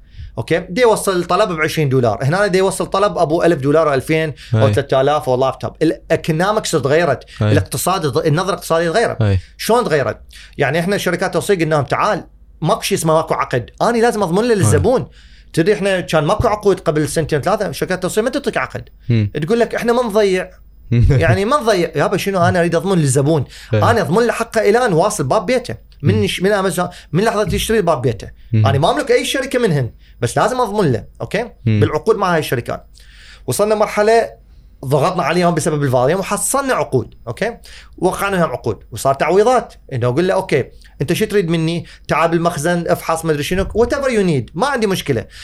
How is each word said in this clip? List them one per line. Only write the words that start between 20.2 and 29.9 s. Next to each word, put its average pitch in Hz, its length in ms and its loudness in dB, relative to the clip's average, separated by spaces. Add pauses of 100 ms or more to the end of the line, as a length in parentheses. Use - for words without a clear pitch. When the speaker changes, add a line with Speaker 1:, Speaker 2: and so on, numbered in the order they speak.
Speaker 2:
<laughs> 117 180 4
Speaker 1:
يعني 165 360 2
ما 277 120 2
نضيع. 208 380 0
يابا 175 220 0
شنو 196 240 -2
أنا 180 180 4
أريد 170 160 2
أضمن 185 220 0
للزبون؟ 143 480 2 (280)
Speaker 2:
أي. 107 100 2
Speaker 1:
أنا 220 180 4
أضمن 190 260 2
له 208 60 0
حقه 220 360 0
إلى 240 160 4
أن 202 80 0
واصل 165 300 2
باب 180 220 0
بيته. 240 300 -2 (280)
من - 120 4
Speaker 2:
مم. 104 80 0
Speaker 1:
يش-، 95 180 -4
من 190 100 2
أمازون، 190 380 -2 (220)
من 175 120 0
لحظة 208 320 0
يشتري 220 260 0
باب 160 200 0
بيته. 117 280 -4 (220)
Speaker 2:
مم. 110 160 4
Speaker 1:
أنا 135 100 2
ما 170 140 2
أملك 277 200 -2
أي 247 140 2
شركة 262 340 -2
منهن، 147 320 0 (300)